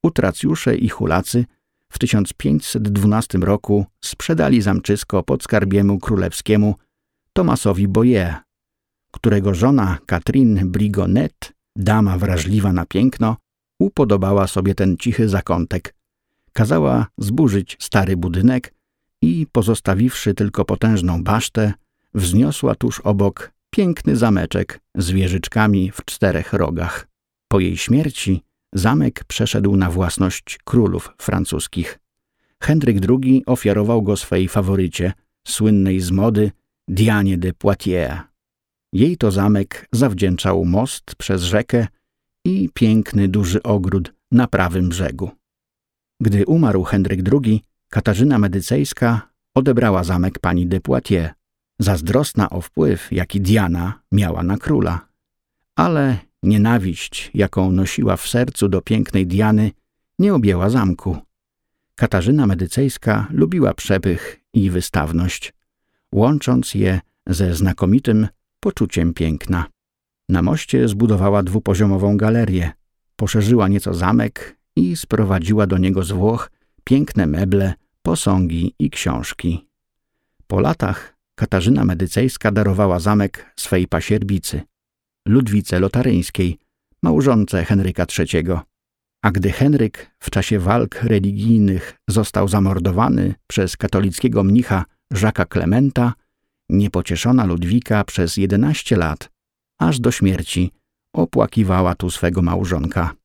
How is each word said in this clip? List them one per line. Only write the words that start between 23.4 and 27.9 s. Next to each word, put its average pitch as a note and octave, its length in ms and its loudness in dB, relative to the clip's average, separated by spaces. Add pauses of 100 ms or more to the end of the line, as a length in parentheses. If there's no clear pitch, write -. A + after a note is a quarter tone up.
piękny E3+ 460 0
zameczek F#2+ 640 0 (160)
z F2+ 160 -2
wieżyczkami F#2+ 800 0
w - 140 -16
czterech F2 480 -2
rogach. E2+ 540 -4 (400)
Po G2+ 120 2
jej F2+ 180 -2
śmierci A#2 680 -2 (300)